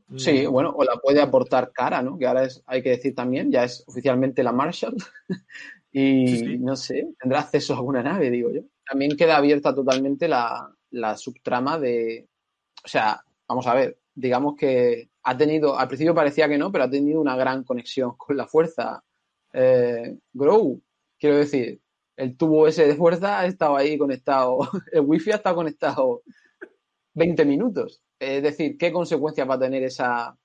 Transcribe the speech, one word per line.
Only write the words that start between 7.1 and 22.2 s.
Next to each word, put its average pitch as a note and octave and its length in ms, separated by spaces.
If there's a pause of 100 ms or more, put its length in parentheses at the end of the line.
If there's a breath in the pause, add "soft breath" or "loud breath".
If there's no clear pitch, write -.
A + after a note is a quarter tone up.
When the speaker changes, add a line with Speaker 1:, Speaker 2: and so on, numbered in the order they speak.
Speaker 1:
tendrá C3 220
acceso C#3+ 320
a A#2+ 40
alguna B2+ 240
nave, D3 300
digo A#2+ 180
yo. C3+ 120 (280)
También C#3 280
queda D#3+ 180
abierta C#3+ 400
totalmente C3+ 540
la, B2 440 (180)
la A2 260
subtrama B2+ 640
de, A#2 500 (560)
o - 20
sea, A2+ 340 (240)
vamos B2 220
a A#2+ 60
ver, B2+ 240 (180)
digamos C3 400
que B2 540 (140)
ha C3 140
tenido, D3+ 400
al C3 120
principio D3+ 260
parecía D3+ 320
que D3 100
no, F3 140
pero D#3 140
ha B2+ 40
tenido C#3+ 300
una C#3 160
gran C3 300
conexión B2 500
con - 220
la A#2 100
fuerza. D#3 560 (480)
Eh, B2 640 (140)
Grogu, D3 500 (380)
quiero D3 160
decir, C#3+ 460 (340)
el C3 220